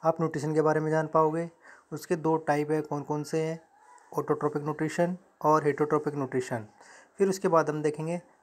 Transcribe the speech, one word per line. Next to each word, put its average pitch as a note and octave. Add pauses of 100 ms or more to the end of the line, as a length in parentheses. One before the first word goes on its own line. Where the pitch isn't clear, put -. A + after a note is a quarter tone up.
आप E3
न्यूट्रिशन D#3
के D#3
बारे D#3
में D#3
जान D#3
पाओगे। D#3+ (400)
उसके D#3+
दो D#3+
टाइप D3+
है, D#3
कौन D3
कौन D3+
से D#3+
हैं, D#3+ (520)
ऑटोट्रोपिक D3
न्यूट्रिशन D#3 (240)
और D3+
heterotrophic D3
न्यूट्रिशन। B2+ (520)
फिर G3
उसके F#3+
बाद D#3+
हम D3+
देखेंगे D#3 (220)